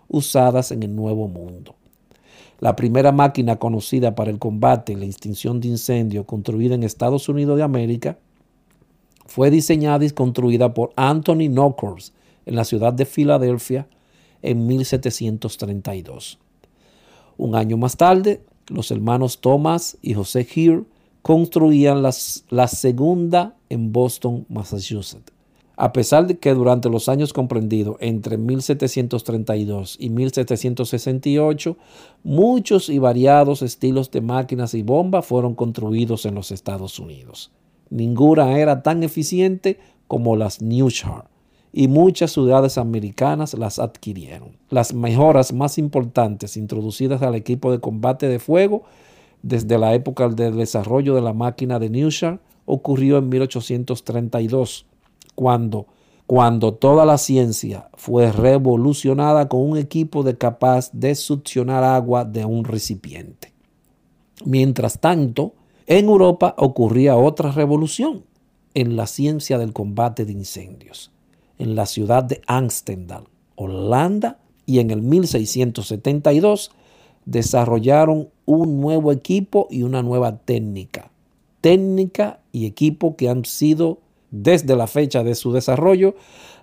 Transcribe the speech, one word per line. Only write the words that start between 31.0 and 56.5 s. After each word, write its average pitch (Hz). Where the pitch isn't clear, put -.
y 143
ocho, 151
muchos 196
y 139
variados 139
estilos 131
de 127
máquinas 123
y 113
bombas 170
fueron 123
construidos 113
en 101
los 101
Estados 95
Unidos. -
Ninguna 131
era 147
tan 165
eficiente 185
como 117
las 107
Newsham, 120
y 135
muchas 160
ciudades 135
americanas 120
las 113
adquirieron. 95
Las 127
mejoras 131
más 139
importantes 120
introducidas 110
al 127
equipo 127
de 123
combate 123
de 123
fuego 196
desde 117
la 110
época 127
del 113
desarrollo 117
de 127
la 113
máquina 120
de 113
Newsham 156
ocurrió 135
en 131
mil 127
ochocientos 123
treinta 117
y 113
dos, 123
cuando, 117
cuando 117